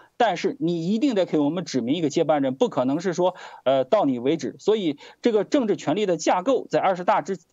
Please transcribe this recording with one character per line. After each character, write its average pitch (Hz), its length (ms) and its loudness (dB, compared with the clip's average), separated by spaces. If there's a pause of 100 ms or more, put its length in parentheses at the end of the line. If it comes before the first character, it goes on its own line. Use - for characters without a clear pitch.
(160)
但 208 220 2
是 165 200 -2
你 165 300 -2
一 220 100 0
定 262 160 0
得 185 120 0
给 160 120 0
我 143 120 0
们 175 140 -4
指 131 180 -4
明 123 120 -2
一 180 60 -2
个 160 80 0
接 165 160 2
班 147 180 4
人， 131 120 -2
不 240 160 0
可 127 160 -2
能 143 140 0
是 180 120 -2
说， 175 220 0 (300)
呃， 135 200 2
到 196 220 2
你 127 120 0
为 131 200 0
止。 - 200 -8
所 214 180 2
以 170 220 -2 (220)
这 240 100 2
个 208 140 2
政 262 240 2
治 175 80 0
权 - 180 -2
力 208 120 0
的 175 100 0
架 202 260 0
构 247 280 0
在 151 100 2
二 185 160 2
十 180 80 -8
大 185 160 2
之， 180 180 -6 (140)